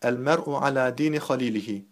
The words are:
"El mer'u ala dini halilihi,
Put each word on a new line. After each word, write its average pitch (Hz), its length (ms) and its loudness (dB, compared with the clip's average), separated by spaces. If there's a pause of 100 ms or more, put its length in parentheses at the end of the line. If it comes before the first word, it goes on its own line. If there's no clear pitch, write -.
"El 123 120 2
mer'u 143 420 0
ala 135 420 0
dini 151 220 2
halilihi, 113 720 -2